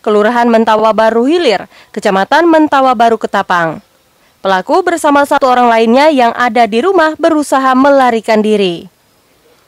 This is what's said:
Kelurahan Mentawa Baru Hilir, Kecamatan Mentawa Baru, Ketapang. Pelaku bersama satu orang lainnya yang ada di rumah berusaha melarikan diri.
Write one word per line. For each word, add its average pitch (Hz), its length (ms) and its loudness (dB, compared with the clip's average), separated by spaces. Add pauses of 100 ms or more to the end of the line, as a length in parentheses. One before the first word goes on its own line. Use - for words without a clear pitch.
Kelurahan 233 480 0
Mentawa 220 400 2
Baru 220 320 0
Hilir, 277 480 -2 (240)
Kecamatan 214 560 0
Mentawa 277 480 0
Baru, 233 160 2
Ketapang. 180 640 -4 (640)
Pelaku 196 400 -2
bersama 302 400 0
satu 277 240 0
orang 247 240 2
lainnya 233 400 2
yang 254 240 0
ada 233 320 0
di 226 160 -2
rumah 320 320 0
berusaha 294 640 -2
melarikan 247 640 0
diri. 196 480 -4 (760)